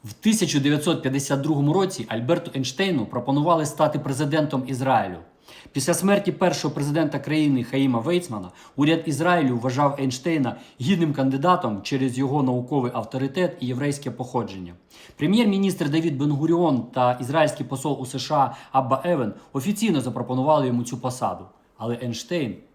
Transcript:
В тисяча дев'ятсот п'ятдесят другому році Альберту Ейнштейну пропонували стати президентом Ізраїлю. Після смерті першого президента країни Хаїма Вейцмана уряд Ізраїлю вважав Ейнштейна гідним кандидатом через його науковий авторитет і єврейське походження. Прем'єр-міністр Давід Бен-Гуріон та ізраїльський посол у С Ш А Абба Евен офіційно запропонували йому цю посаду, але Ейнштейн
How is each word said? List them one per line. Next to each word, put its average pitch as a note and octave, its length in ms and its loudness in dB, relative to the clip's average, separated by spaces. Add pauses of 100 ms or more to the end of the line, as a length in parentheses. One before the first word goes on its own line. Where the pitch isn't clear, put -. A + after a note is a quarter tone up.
В - 60 -14
тисяча D#3+ 480 2
дев'ятсот D3 420 2
п'ятдесят C3+ 380 -2
другому D3 320 2
році F#3 360 0
Альберту B2 460 -2
Ейнштейну C#3 520 -2
пропонували D3 600 0
стати D3+ 320 0
президентом C#3+ 680 -2
Ізраїлю. A#2+ 500 0 (560)
Після D#3 220 0
смерті F#3+ 380 2
першого E3+ 420 0
президента D3 440 0
країни C#3+ 460 2
Хаїма C3+ 360 2
Вейцмана B2 500 -2 (260)
уряд D#3+ 300 2
Ізраїлю D3 520 2
вважав C3+ 420 0
Ейнштейна C3 560 0 (240)
гідним E3 320 2
кандидатом C3+ 680 2
через B2+ 360 -2
його C#3 240 0
науковий B2+ 520 0
авторитет C3+ 680 -2
і B2+ 60 -4
єврейське C3 440 -4
походження. G2 640 -6 (420)
Прем'єр-міністр G3 720 2
Давід D3+ 340 0
Бен-Гуріон D3+ 600 2 (100)
та B2 200 4
ізраїльський D3 540 0
посол - 340 -4
у B2+ 60 -6
С C3 120 -8
Ш D3+ 180 -4
А C3+ 420 0
Абба C3 260 0
Евен C#3 300 0 (180)
офіційно E3+ 480 0
запропонували B2+ 680 0
йому A#2+ 180 0
цю - 140 -8
посаду, G#2 460 -4 (320)
але A#2 260 -4
Ейнштейн A#2+ 540 -4 (180)